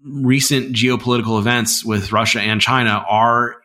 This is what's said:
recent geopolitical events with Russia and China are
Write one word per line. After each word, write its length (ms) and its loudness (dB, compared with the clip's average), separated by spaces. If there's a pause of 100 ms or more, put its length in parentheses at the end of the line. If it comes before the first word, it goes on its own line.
recent 720 0
geopolitical 640 0
events 460 0
with 280 -4
Russia 280 0
and 200 0
China 480 0
are 560 2